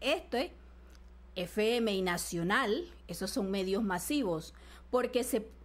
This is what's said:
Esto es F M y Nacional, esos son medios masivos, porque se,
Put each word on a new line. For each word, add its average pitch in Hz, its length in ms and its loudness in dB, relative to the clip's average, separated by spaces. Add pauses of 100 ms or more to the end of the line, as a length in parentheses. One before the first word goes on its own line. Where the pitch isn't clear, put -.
Esto 285 360 0
es 294 140 0 (840)
F 208 420 2
M 220 160 4
y 190 80 2
Nacional, 185 840 2 (220)
esos 185 240 -6
son 196 200 0
medios 196 320 2
masivos, 185 680 0 (380)
porque 240 320 2
se, 226 260 0 (160)